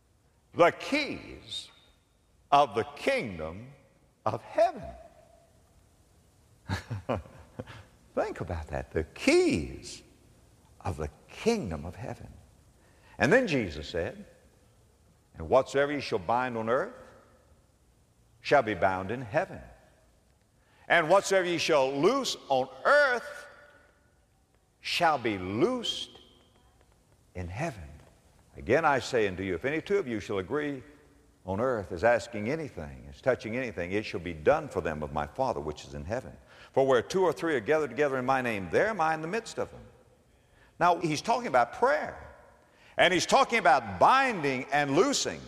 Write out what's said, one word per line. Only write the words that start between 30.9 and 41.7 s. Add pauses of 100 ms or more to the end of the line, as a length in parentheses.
on
earth
as
asking
anything,
as
touching
anything,
it
shall
be
done
for
them
of
my
Father
which
is
in
heaven. (380)
For
where
two
or
three
are
gathered
together
in
my
name,
there
am
I
in
the
midst
of
them. (1000)
Now,
he's
talking
about